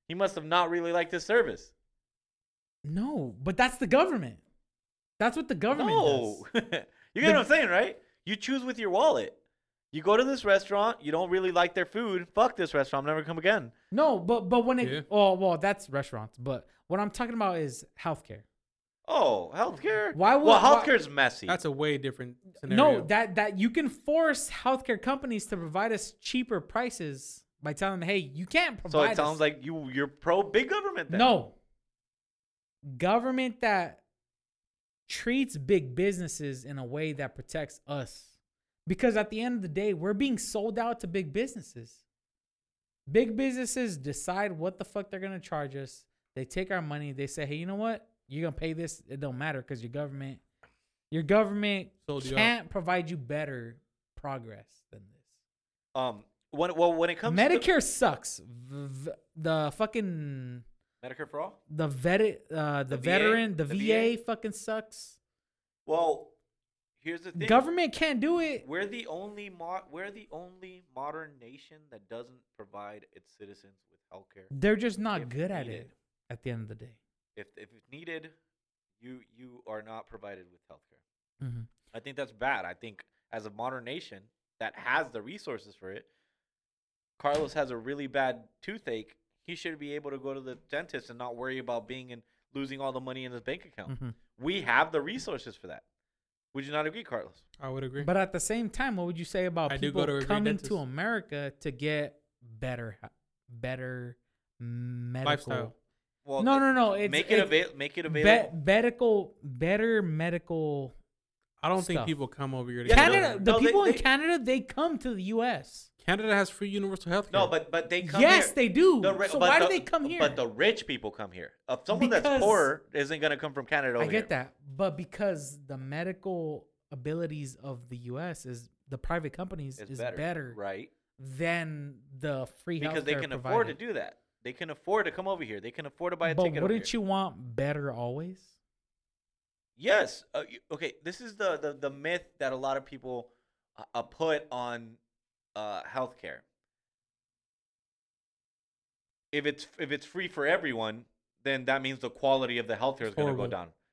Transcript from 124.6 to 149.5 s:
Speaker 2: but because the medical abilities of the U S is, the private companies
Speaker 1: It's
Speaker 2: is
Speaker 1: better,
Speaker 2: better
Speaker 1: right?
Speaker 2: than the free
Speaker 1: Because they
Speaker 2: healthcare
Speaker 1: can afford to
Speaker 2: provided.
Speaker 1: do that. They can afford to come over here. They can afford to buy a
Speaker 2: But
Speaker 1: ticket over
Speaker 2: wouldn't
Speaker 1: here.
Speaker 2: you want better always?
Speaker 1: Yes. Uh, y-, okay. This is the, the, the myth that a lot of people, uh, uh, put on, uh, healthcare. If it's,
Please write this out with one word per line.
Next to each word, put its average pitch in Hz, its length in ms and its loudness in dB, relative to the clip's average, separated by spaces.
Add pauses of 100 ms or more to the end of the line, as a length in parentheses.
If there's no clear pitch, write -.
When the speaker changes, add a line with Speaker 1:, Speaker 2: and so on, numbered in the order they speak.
Speaker 2:
but 175 220 -2
because 156 680 -6
the 135 120 -12
medical 165 920 -8 (240)
abilities 147 720 -6
of 123 260 -12
the 123 80 -10
U 123 220 -10
S 165 260 -10
is, 120 240 -14 (200)
the 131 80 -10
private 165 360 -4
companies 156 460 -10
Speaker 1:
It's 165 120 -14
Speaker 2:
is 131 60 -10
Speaker 1:
better, 120 200 -6
Speaker 2:
better 151 380 -6
Speaker 1:
right? 98 340 -8 (300)
Speaker 2:
than 147 760 -6 (240)
the 135 280 -4 (160)
free 170 160 -4
Speaker 1:
Because 156 240 -2
they 196 120 0
Speaker 2:
healthcare - 60 -4
Speaker 1:
can 143 120 -6
afford 160 340 0
to 151 60 -6
Speaker 2:
provided. - 60 -10
Speaker 1:
do 226 140 -8
that. - 260 -8 (240)
They 127 100 -8
can 160 160 -10
afford 185 360 -2
to 160 60 -2
come 185 160 -6
over 180 160 -4
here. 107 160 -8
They 110 120 -12
can 151 160 -12
afford 175 260 -6
to 170 40 -8
buy 165 120 0
a 156 60 0
Speaker 2:
But 180 80 4
Speaker 1:
ticket 160 160 2
over 175 80 2
Speaker 2:
wouldn't 220 200 0
Speaker 1:
here. 233 120 -2
Speaker 2:
you - 60 -2
want 185 500 -4
better 143 360 -2
always? 135 480 -8 (1400)
Speaker 1:
Yes. - 480 2 (100)
Uh, 147 160 -2
y-, 120 80 -18 (140)
okay. 147 220 -6 (100)
This 180 160 -10
is 226 160 -16
the, 190 220 0
the, 147 160 -4
the 139 160 -6
myth 156 340 -4 (160)
that 131 140 -2
a - 20 -4
lot 135 220 -2
of 135 80 -8
people, 127 420 -10 (500)
uh, - 60 -16 (100)
uh, 120 100 -2
put 156 480 -2
on, 120 400 -6 (640)
uh, 104 280 -6
healthcare. 120 560 -8 (3000)
If 147 140 -2
it's, 147 220 -4 (100)